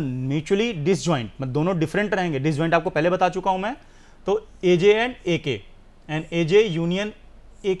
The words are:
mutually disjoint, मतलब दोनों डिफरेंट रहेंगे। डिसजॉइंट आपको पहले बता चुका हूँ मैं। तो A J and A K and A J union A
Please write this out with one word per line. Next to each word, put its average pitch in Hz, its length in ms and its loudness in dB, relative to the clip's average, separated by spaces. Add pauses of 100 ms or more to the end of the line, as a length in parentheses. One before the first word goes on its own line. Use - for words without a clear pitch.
(280)
mutually 196 440 0
disjoint, 156 520 0
मतलब 131 220 -10
दोनों 151 320 -2
डिफरेंट 190 360 0
रहेंगे। 175 240 -2
डिसजॉइंट 156 360 0
आपको 170 160 2
पहले 160 200 2
बता 180 180 2
चुका 185 220 -4
हूँ 185 80 -2
मैं। 214 180 -6 (500)
तो 214 220 -2 (160)
A 180 140 4
J 165 40 0
and 220 300 4 (160)
A 165 180 2
K 120 120 -4 (520)
and 160 220 -6
A 170 200 0
J 202 260 4
union 185 320 -2 (560)
A 190 140 0